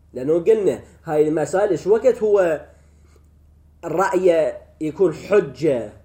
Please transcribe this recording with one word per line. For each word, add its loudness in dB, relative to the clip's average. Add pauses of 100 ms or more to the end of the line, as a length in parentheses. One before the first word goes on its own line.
(120)
لأنه -2
قلنا 0 (240)
هاي 0
المسائل -2
إيش -6
وقت 2
هو 0 (1160)
رأيه 2 (220)
يكون 0
حجة -2 (120)